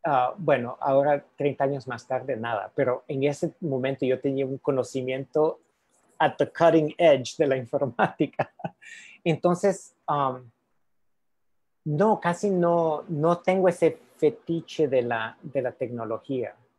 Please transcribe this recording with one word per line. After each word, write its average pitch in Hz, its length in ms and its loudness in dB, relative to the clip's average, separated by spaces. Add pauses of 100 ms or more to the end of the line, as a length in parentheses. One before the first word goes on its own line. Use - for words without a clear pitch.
ah, 131 340 0
bueno, 131 440 0
ahora, 143 420 2 (120)
treinta 139 280 -2
años 139 240 -4
más 120 200 -8
tarde, 131 280 -4
nada. 110 400 -4
Pero 127 320 0
en 135 160 -4
ese 147 380 -2
momento 135 440 -2
yo 127 140 0
tenía 135 260 -2
un 131 120 -6
conocimiento 135 1000 -2 (600)
at 151 180 2
the - 140 0
cutting 160 460 4
edge 143 400 4
de 151 100 2
la 135 100 0
<laughs> 127 80 -6
informática. 143 880 -2 (720)
Entonces, 175 720 0 (120)
um, 131 420 -2 (1400)
no, 190 340 2
casi 175 300 -2
no, 170 580 2
no 165 320 0
tengo 185 300 2
ese 165 300 0 (180)
fetiche 160 680 -2
de 127 160 2
la, 117 380 -4
de 139 200 -4
la 120 100 -4
tecnología. 117 840 -6 (240)